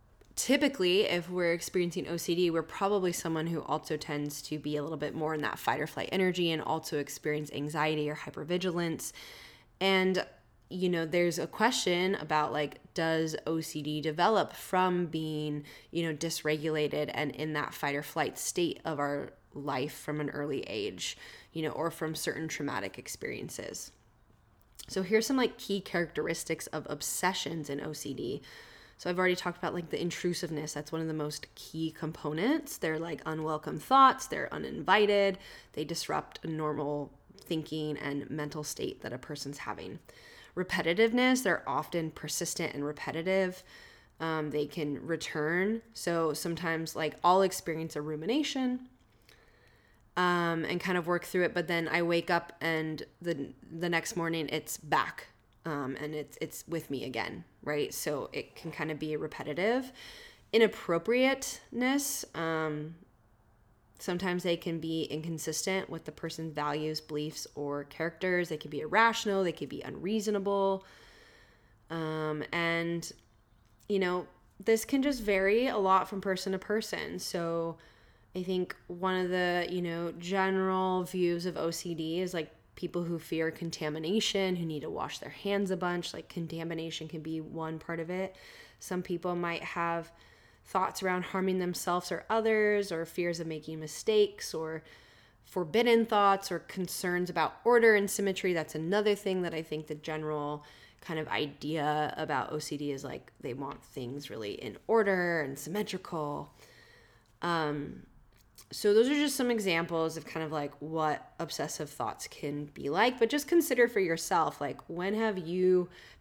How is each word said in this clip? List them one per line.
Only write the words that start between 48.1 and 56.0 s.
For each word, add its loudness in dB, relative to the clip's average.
um, 4
and 0
kind 2
of -2
work 2
through 2
it. 0
But -2
then 0
I 2
wake 2
up 2
and -2
the, -4
the -4
next 0
morning 0
it's -4
back, 0
um, -4
and -6